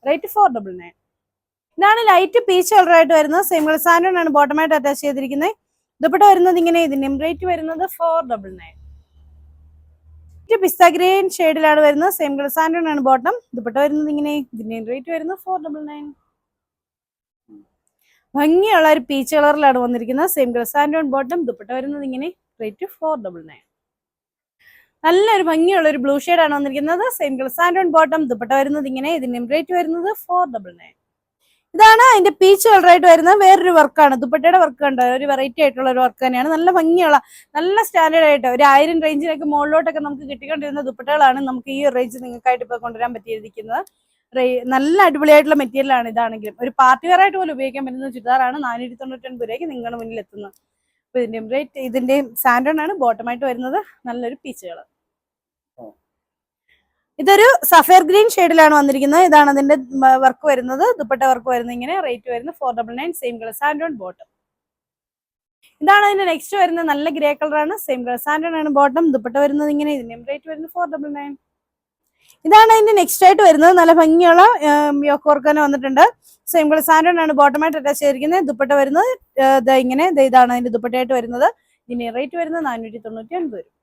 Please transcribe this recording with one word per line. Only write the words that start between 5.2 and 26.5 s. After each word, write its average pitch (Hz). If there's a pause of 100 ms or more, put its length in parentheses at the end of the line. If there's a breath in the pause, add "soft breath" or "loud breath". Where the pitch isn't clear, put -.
ദുപ്പട്ട 359
വരുന്നത് 359
ഇങ്ങനെ. 339
ഇതിന്റെയും 269
റേറ്റ് 330
വരുന്നത് 330 (120)
ഫോർ 330 (140)
ഡബിൾ 196 (120)
നയൻ. 165 (1900)
പിസ്ത 359
ഗ്രീൻ 370
ഷെയ്ഡിലാണ് 311
വരുന്നത്. 294
സെയിം 285
കളർ 285
സാൻഡൻ 330
ആണ് 285
ബോട്ടം. 262 (200)
ദുപ്പട്ട 233
വരുന്നത് 302
ഇങ്ങനെ. 294 (200)
ഇതിന്റെയും 220
റേറ്റ് 262
വരുന്നത് 330
ഫോർ 370
ഡബിൾ 302 (100)
നയൻ. 294 (2250)
ഭംഗിയുള്ള 320
ഒരു 302
പീച്ച് 277
കളറിലാണ് 294
വന്നിരിക്കുന്നത്. 247
സെയിം 254
കളർ 233
സാൻഡൻ 294
ബോട്ടം. 277
ദുപ്പട്ട 214
വരുന്നത് 285
ഇങ്ങനെ. 269 (320)
റേറ്റ് 214 (120)
ഫോർ 311 (100)
ഡബിൾ 175 (100)
നയൻ. 127 (1400 soft breath)
നല്ലൊരു 392
ഭംഗിയുള്ള 330
ഒരു 294
ബ്ലൂ 277
ഷെയ്ഡ് 339
ആണ് 294